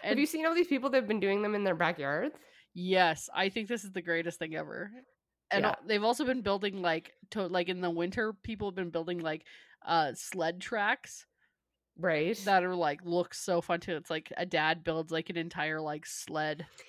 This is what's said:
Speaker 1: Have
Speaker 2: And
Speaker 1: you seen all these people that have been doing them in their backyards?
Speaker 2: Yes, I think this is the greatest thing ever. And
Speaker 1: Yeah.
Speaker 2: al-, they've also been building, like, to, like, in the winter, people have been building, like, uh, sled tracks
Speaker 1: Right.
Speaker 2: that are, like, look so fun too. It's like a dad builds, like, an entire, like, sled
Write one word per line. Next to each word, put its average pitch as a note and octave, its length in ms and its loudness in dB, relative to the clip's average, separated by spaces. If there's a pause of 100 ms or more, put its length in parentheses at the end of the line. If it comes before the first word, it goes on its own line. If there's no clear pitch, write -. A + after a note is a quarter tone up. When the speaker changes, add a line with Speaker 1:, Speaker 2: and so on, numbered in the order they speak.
Speaker 1:
Have A3 80 4
Speaker 2:
And - 20 2
Speaker 1:
you D4 60 4
seen D#4 200 -2
all E4 100 4
these F4 120 4
people C4 240 0
that C4 60 4
have A3+ 100 2
been G#3+ 120 0
doing G3 220 2
them G#3 140 0
in G#3 80 0
their F#3 120 2
backyards? D#3+ 600 0 (380)
Speaker 2:
Yes, F3+ 600 4
I F#3+ 160 2
think G#3 180 -4
this A3 160 -4
is G3 80 -14
the F#3 100 -6
greatest E3 380 -2
thing D#3+ 160 -6
ever. D#3 360 -6 (580)
And G3+ 160 2
Speaker 1:
Yeah. - 0 -
Speaker 2:
al-, G#3 200 0
they've G#3 180 2
also B3+ 220 4
been B3+ 160 2
building, G3 400 0
like, E3 320 0 (180)
to, G3 160 -2
like, F3+ 220 2
in F3+ 120 -4
the F3+ 80 0
winter, F#3+ 440 -2
people G#3 360 -6
have F3+ 60 -8
been F3+ 160 -4
building, E3+ 280 -2
like, D#3+ 260 -4 (400)
uh, D#3 280 2
sled F3 480 -4
tracks - 640 -2 (720)
Speaker 1:
Right. E3 400 2
Speaker 2:
that G3 260 4
are, F#3 120 0
like, D#3 280 0
look F3 300 0
so E3+ 280 0
fun E3+ 180 -2
too. F3 160 -4
It's - 140 -8
like D#3 280 -4
a F3+ 80 -2
dad D#3+ 380 2
builds, D#3+ 280 -2
like, D#3+ 180 -2
an E3+ 80 -6
entire, D#3 440 -4
like, D3+ 240 -6
sled D3+ 640 -4 (220)